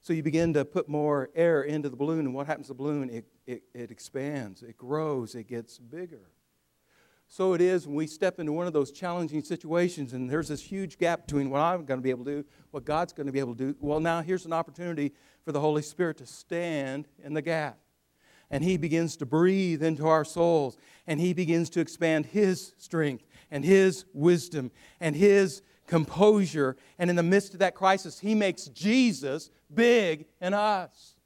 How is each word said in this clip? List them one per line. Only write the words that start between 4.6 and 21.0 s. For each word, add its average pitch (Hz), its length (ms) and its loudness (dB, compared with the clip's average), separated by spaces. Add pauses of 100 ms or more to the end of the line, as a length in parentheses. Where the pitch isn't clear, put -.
it 117 160 -20
grows, 135 580 -4
it 113 120 -12
gets 117 320 -12
bigger. 139 520 -18 (960)
So 190 260 0
it 170 80 2
is 180 240 4
when 143 100 -8
we 156 120 -2
step 185 320 -4
into 151 120 -4
one 170 140 -2
of 175 80 -6
those 139 180 0
challenging 165 520 -6
situations, 165 680 -4
and 127 160 -6
there's 147 180 -2
this 147 140 -8
huge 196 360 -10
gap 170 300 0
between 139 220 -2
what 135 100 0
I'm 170 260 0
gonna 131 160 -4
be 127 80 0
able 123 160 -2
to 143 160 -6
do, 143 80 -14 (220)
what 135 140 -10
God's 156 280 -2
gonna 143 180 -6
be 135 80 0
able 120 160 -4
to 131 180 -4
do. - 60 -10
Well, 147 200 -2
now 165 220 0
here's 175 240 -4
an 165 80 -6
opportunity 165 600 -4 (300)
for 160 80 -10
the 143 80 -2
Holy 151 220 0
Spirit 160 360 -4
to 127 80 -20
stand 151 840 -6 (140)
in 143 120 -10
the 151 80 -2
gap. 151 360 -4 (720)
And 143 140 -2
He 185 140 2
begins 165 400 0
to 147 80 -6
breathe 170 580 2
into 160 240 0
our 160 180 4
souls, 160 520 0 (280)